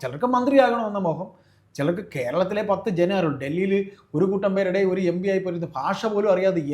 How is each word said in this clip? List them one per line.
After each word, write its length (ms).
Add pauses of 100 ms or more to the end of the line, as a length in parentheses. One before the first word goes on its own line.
ചിലർക്ക് 260
മന്ത്രിയാകണമെന്ന 720
മോഹം, 300 (460)
ചിലർക്ക് 340
കേരളത്തിലെ 540
പത്ത് 280
ജനം 260
അറിയുള്ളൂ. 220
ഡൽഹിയിൽ 340 (420)
ഒരു 100
കൂട്ടം 300
പേരുടെ 300
ഒരു 160
എം 220
പി 60
ആയി 100
പോയിരുന്ന 360
ഭാഷ 320
പോലും 260
അറിയാതെ 300 (120)